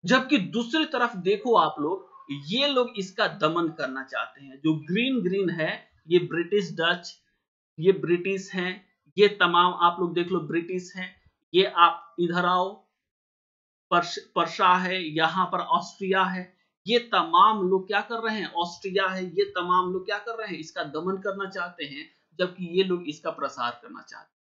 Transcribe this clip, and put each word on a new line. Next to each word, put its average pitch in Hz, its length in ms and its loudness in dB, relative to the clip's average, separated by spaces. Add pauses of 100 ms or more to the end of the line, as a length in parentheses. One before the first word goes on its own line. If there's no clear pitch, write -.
जबकि 254 340 2
दूसरी 233 460 -2
तरफ 240 320 -2
देखो 202 400 0
आप 156 240 4
लोग, 175 500 -6
ये 175 380 -2
लोग 247 280 0
इसका 190 320 -2
दमन 160 400 0
करना 131 360 -6
चाहते 127 400 -8
हैं। 135 120 -20
जो 156 180 0
ग्रीन 208 480 -2
ग्रीन 180 280 0
है, 160 400 -6 (180)
ये 175 100 4
ब्रिटिश 170 540 -2
डच, 170 500 -4 (580)
ये 185 120 6
ब्रिटिश 175 600 -2
हैं, 185 340 -6 (300)
ये 202 100 8
तमाम 180 460 4
आप 180 260 2
लोग 170 140 -2
देख 175 140 -2
लो 180 120 -2
ब्रिटिश 170 560 -6
हैं, 185 260 -14 (320)
ये 185 100 6
आप - 560 4
इधर 175 240 0
आओ, 185 440 0 (1040)
पर्श-, 175 280 0
पर्शा 180 560 2
है, 185 280 -2
यहाँ 160 440 0
पर 180 120 -4
ऑस्ट्रिया 185 640 0
है, 180 360 -6 (260)
ये 233 120 2
तमाम 190 680 4
लोग 185 180 2
क्या 208 140 0
कर 226 180 -8
रहे 220 220 -2
हैं, 160 120 -8
ऑस्ट्रिया 185 560 -2
है, 185 160 -4
ये 185 200 0
तमाम 180 480 0
लोग 185 140 -6
क्या 208 120 -4
कर 226 200 -10
रहे 214 100 -8
हैं, 165 100 -8
इसका 160 260 -8
दमन 160 320 -4
करना 196 340 -6
चाहते 175 340 -8
हैं, 143 260 -14 (280)
जबकि 180 260 -2 (140)
ये 190 60 4
लोग 175 240 -2
इसका 147 220 -8
प्रसार 131 520 -6
करना - 200 -18
चाहते - 320 -20
हैं। - 260 -20